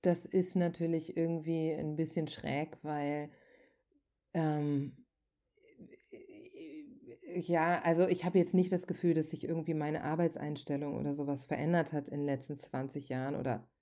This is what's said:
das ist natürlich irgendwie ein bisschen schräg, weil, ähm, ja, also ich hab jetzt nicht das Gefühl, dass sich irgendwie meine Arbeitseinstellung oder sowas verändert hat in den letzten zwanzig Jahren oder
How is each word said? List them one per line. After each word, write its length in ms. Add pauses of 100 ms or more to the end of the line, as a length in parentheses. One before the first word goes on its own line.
das 220
ist 300
natürlich 600
irgendwie 560
ein 220
bisschen 320
schräg, 560
weil, 480 (1000)
ähm, 720 (2250)
ja, 460
also 260
ich 180
hab 100
jetzt 180
nicht 180
das 140
Gefühl, 280
dass 160
sich 160
irgendwie 280
meine 300
Arbeitseinstellung 960
oder 140
sowas 320
verändert 480
hat 160
in 100
den 60
letzten 320
zwanzig 520
Jahren 260
oder 320 (140)